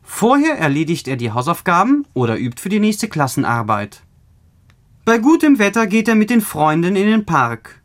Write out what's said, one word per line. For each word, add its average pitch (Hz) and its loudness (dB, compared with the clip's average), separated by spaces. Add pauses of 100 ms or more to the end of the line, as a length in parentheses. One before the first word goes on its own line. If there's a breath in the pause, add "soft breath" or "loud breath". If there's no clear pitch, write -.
Vorher 285 0
erledigt 156 -2
er 131 -4
die 117 -4
Hausaufgaben 180 0
oder 117 -2
übt 120 -8
für 196 -8
die 208 0
nächste 214 -2
Klassenarbeit. 117 -4 (1000)
Bei 233 2
gutem 294 4
Wetter 214 0
geht 220 0
er 226 2
mit 214 2
den 233 4
Freunden 160 0
in 196 2
den 214 2
Park. 123 -2